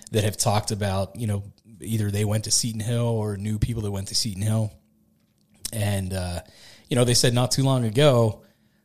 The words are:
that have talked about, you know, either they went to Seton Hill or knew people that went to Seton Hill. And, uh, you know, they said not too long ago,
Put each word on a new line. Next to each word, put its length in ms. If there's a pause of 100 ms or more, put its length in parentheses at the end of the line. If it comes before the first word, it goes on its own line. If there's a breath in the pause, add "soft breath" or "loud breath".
(100)
that 140
have 120
talked 360
about, 420
you 140
know, 160 (360)
either 300
they 140
went 200
to 60
Seton 300
Hill 260
or 300
knew 240
people 220
that 100
went 160
to 80
Seton 260
Hill. 300 (1000)
And, 400
uh, 300 (460 loud breath)
you 80
know, 80
they 100
said 200
not 160
too 140
long 200
ago, 580 (420 soft breath)